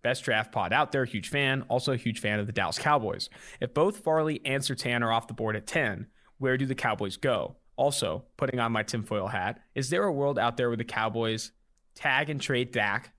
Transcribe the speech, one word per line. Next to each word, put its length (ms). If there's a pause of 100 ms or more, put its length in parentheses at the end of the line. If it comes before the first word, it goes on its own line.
Best 240
draft 260
pod 220
out 180
there. 140
Huge 240
fan. 400
Also 240
a 40
huge 220
fan 200
of 80
the 40
Dallas 260
Cowboys. 520 (320)
If 120
both 300
Farley 400
and 180
Surtain 400
are 120
off 140
the 60
board 220
at 100
ten, 420 (320)
where 180
do 80
the 100
Cowboys 400
go? 400 (220)
Also, 480 (100)
putting 240
on 140
my 100
tinfoil 440
hat, 340 (140)
is 160
there 120
a 80
world 260
out 200
there 100
where 100
the 60
Cowboys 680 (440)
tag 340
and 120
trade 300
Dak 480